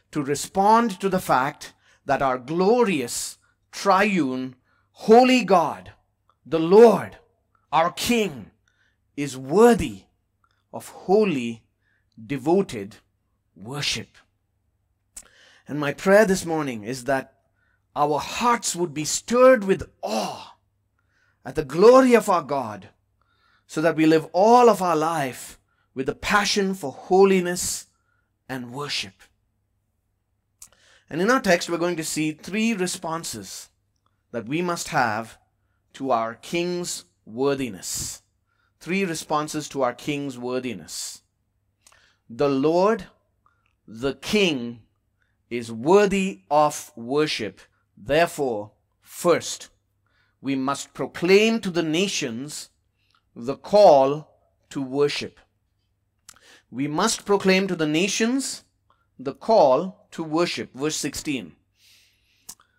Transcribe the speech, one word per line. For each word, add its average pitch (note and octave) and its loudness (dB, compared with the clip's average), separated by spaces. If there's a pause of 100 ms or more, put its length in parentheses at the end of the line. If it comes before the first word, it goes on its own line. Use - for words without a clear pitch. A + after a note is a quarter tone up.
(120)
to D3+ -4
respond G3 0
to G3 -2
the F#3 0
fact C#3+ -2 (320)
that C3+ 0
our B2+ 0
glorious, E3+ 0 (340)
triune, E3+ 0 (360)
holy B3 6
God, C3+ 0 (540)
the D3 -2
Lord, F3 6 (520)
our E3 0
King, F3+ -2 (720)
is C#3+ -8
worthy D3+ 2 (680)
of - -16
holy, D3+ -2 (640)
devoted C3+ -2 (580)
worship. A2+ -10 (1500)
And C#3 -10
my C#3+ -4
prayer G3 4
this F#3 0
morning C#3+ -6
is B2 -10
that C3+ -4 (600)
our D3 0
hearts - -4
would F3 -6
be D3+ -8
stirred B3 2
with F#3 -4 (100)
awe G#3 -8 (880)
at B2+ -14
the D3+ -4
glory A#3+ 8
of G#3+ 2
our F3 2
God, A#2 -6 (800)
so - -6
that D#3+ 2
we D#3 2
live D#3 4
all A#3 6
of G3 0
our F3 0
life D#3 -4 (360)
with C3 -6
a C#3 -6
passion G3 0
for E3+ -8
holiness F#3 2 (600)
and B2 -10
worship. C3+ -8 (2000)
And C#3+ -8
in G3 0
our C4 2
text, F3 2
we're E3+ -2
going E3+ -2
to D#3+ -8
see D#3 -4
three A3 -4
responses E3+ -8 (640)
that A#2 -10
we D3+ -6
must F3 -6
have A#2 -4 (580)
to C3+ -8
our A2+ -2
King's F3 -6 (220)
worthiness, B2+ -6 (580)
three F#3+ -4
responses D#3 -6
to C#3 -4
our B2 0
King's C#3+ -8
worthiness. B2 -10 (1080)
The B2+ 0
Lord, E3+ 0 (800)
the A#2+ -6
King, B2+ -2 (680)
is A#2 -8
worthy F#3+ 0
of D3+ 0
worship. A#2+ -4 (360)
Therefore, C3 -2 (300)
first, - -2 (720)
we C#3 -4
must C3+ -6
proclaim G3 2
to F#3+ -6
the E3+ -2
nations D3+ -6 (640)
the A#2+ -8
call D3+ 6 (400)
to C#3+ -10
worship. C3+ -4 (1300)
We C3+ -6
must F3 -2
proclaim F#3+ 2
to F#3 -4
the D#3+ -2
nations G#3 -2 (540)
the C3 -10
call F3+ 2
to - -10
worship. D#3+ -4
Verse D3 -6
sixteen. C3 -8 (1200)